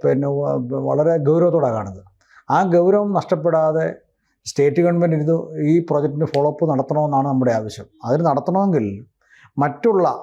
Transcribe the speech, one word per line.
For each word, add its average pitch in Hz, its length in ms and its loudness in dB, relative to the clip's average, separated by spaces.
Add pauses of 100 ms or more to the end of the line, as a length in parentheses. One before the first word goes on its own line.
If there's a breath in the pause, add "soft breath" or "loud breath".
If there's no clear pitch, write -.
പിന്നെ 139 240 0
വ-, 139 600 -4
വളരെ 156 280 2
ഗൗരവത്തോടെ 160 500 2
കാണുന്നത്. 98 360 -6 (460 soft breath)
ആ 160 140 2
ഗൗരവം 196 500 2
നഷ്ടപ്പെടാതെ 160 840 0 (500)
സ്റ്റേറ്റ് 143 360 2
ഗവൺമെന്റ് 170 340 2
ഇത് 156 200 0 (360)
ഈ 170 180 4
പ്രോജക്റ്റിന് 147 360 0
ഫോളോ 147 240 0
അപ്പ് 151 200 -2
നടത്തണമെന്നാണ് 143 580 0
നമ്മുടെ 131 240 0
ആവശ്യം. 110 340 -6 (200)
അതിന് 151 200 0
നടത്തണമെങ്കിൽ 143 800 0 (520 soft breath)
മറ്റുള്ള 185 500 0 (160)